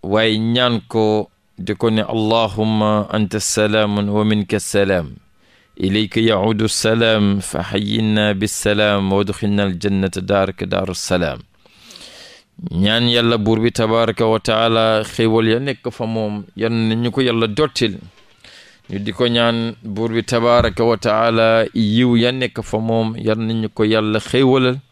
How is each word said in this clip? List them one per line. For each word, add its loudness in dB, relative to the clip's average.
waaye 0
ñaan 0
ko, 0
di -6
ko 0
ne, 0
"Allahumma 0
anta -2
salaamun 0
wa 0
minka 0
salaam. 0
Ilayka 0
yaudu 2
salaam, 2
fa -6
hayyina 0
bisalaam 0
wa 2
adkhilna -2
aljannata -2
daaraka -2
daaru -4
salaam." -4
Ñaan 0
Yàlla 2
buur 0
bi 2
tabaraka 0
wa 2
taala, 0
xéewal 2
ya 2
nekk -6
fa -8
moom, -6
Yal -2
na 0
ñu -2
ko -2
Yàlla 0
dottil. -2
Ñu -6
di -6
ko -2
ñaan 0
buur -6
bi -2
tabaraka 2
wa 2
taala, 2
yiw 2
ya 2
nekk -6
fa -6
moom, -2
Yal -2
na -4
ñu -4
ko 0
Yàlla 0
xéewalal. 2